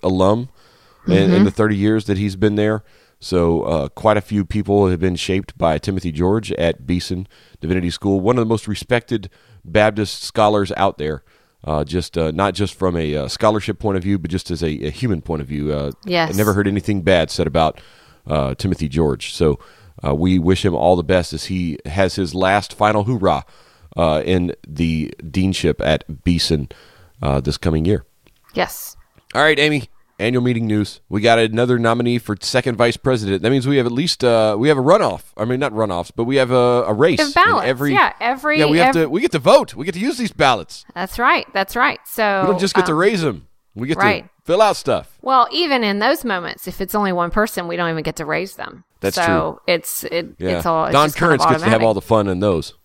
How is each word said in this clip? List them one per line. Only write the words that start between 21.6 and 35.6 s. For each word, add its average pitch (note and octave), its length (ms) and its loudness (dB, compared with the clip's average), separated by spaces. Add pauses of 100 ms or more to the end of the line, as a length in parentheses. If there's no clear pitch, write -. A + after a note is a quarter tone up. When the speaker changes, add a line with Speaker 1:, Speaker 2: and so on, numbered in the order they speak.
Speaker 1:
has F2+ 280 0
his F2+ 220 -4
last F#2+ 380 0
final G#2+ 300 0
hoorah, F#2+ 400 0 (520)
uh, D#2 280 2
in F2 300 0 (140)
the D#2+ 440 -2 (100)
deanship F2 640 0
at D#2 380 -2
Beeson, D#2+ 460 0 (520)
uh, C#2 200 0
this C#2+ 160 -4
coming D#2+ 280 -2
year. G2 200 0 (500)
Speaker 2:
Yes. - 420 -6 (380)
Speaker 1:
All C3 80 2
right, D3+ 160 4
Amy. D3 300 0 (300)
Annual A#2+ 240 0
meeting A#2 240 0
news. G#2+ 440 -2
We G#2 100 -2
got A2+ 180 6
another A#2 400 2
nominee A#2+ 380 0
for G#2+ 240 -6
second B2 360 -2
vice A#2 200 2
president. G#2 460 0
That A2 80 2
means C3 160 2
we C#3+ 100 2
have B2+ 80 4
at A#2+ 80 -2
least, C#3 320 -2
uh, A2 340 4
we B2+ 100 2
have D3 100 4
a C3 40 0
runoff. D3 420 2 (120)
I - 80 -4
mean, B2 160 -2